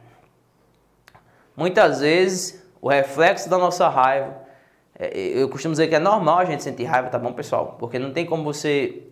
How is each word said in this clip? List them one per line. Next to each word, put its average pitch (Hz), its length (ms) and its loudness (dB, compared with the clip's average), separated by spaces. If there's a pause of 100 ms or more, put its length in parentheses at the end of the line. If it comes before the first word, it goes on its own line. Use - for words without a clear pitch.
(1500)
Muitas 170 460 2
vezes, 185 680 0 (140)
o - 80 -4
reflexo 143 600 2
da 180 100 2
nossa 180 300 2
raiva, 135 480 0 (640)
é, - 160 -6
eu 113 340 0
costumo 147 240 -6
dizer 151 160 2
que 160 60 2
é 156 40 4
normal 175 400 4
a 185 80 4
gente 156 160 -4
sentir 120 220 -8
raiva, 127 240 0
tá 120 100 -2
bom, 120 140 -4
pessoal? - 460 -4
Porque 120 200 -8
não 135 140 -6
tem 165 120 -4
como 165 180 -4
você 147 680 -2